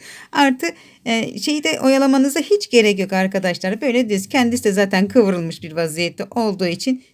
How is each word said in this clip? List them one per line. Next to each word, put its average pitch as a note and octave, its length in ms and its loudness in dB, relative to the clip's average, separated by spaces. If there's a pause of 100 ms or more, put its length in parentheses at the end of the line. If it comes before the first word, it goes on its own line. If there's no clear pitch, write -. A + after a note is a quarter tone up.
(320)
Artı, C#4 340 2 (380)
e, A3+ 340 -4
şeyde D4+ 420 -2
oyalamanıza C4+ 600 2
hiç G#4 300 0
gerek G#3+ 280 4
yok F#3+ 140 -4
arkadaşlar. F#3+ 680 -2
Böyle B3 280 0
düz. G3 200 -2
Kendisi B3 360 0
de G#3 80 2
zaten G3 360 2
kıvrılmış F#3 540 2
bir D#3+ 100 -14
vaziyette E3 520 -4
olduğu G3 420 -2
için B3+ 360 -4 (120)